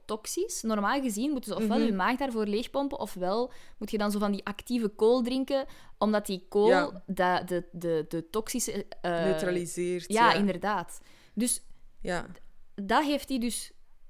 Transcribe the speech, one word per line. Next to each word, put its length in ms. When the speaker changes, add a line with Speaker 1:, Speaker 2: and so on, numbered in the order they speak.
Speaker 1:
toxisch. 560
Normaal 400
gezien 300
moeten 200
ze 60
ofwel 200
Speaker 2:
Mhm. 80
Speaker 1:
je 80
maag 240
daarvoor 280
leegpompen, 540
ofwel 520
moet 140
je 60
dan 140
zo 80
van 120
die 140
actieve 420
kool 340
drinken, 440
omdat 280
die 240
kool 200
Speaker 2:
Ja. 360
Speaker 1:
de, 400
de, 260
de, 380
de 200
toxische, 560
eh, 100
Speaker 2:
Neutraliseert, 1000
Speaker 1:
ja, 180
Speaker 2:
ja. 60
Speaker 1:
inderdaad. 640
Dus 280
Speaker 2:
Ja. 240
Speaker 1:
Dat 180
heeft 260
hij 100
dus, 320